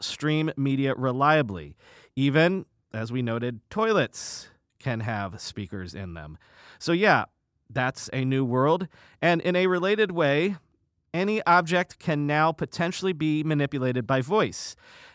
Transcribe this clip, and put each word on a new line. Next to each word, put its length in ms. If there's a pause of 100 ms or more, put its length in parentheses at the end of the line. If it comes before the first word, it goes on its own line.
stream 520
media 400
reliably. 800 (380)
Even, 520 (260)
as 180
we 120
noted, 380 (100)
toilets 800 (300)
can 220
have 400
speakers 540
in 180
them. 240 (420)
So 140
yeah, 320 (460)
that's 420
a 140
new 180
world. 420 (360)
And 180
in 160
a 100
related 460
way, 440 (580)
any 320
object 520
can 280
now 260
potentially 600
be 280
manipulated 640
by 140
voice. 560 (380)